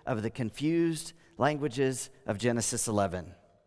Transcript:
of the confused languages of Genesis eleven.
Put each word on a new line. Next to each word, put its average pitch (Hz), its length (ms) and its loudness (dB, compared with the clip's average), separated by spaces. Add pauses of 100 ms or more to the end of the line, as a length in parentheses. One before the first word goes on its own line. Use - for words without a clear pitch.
of 107 160 -2
the 110 80 -2
confused 156 840 0 (240)
languages 135 720 0 (160)
of 107 120 -2
Genesis 117 520 0
eleven. 90 440 0 (340)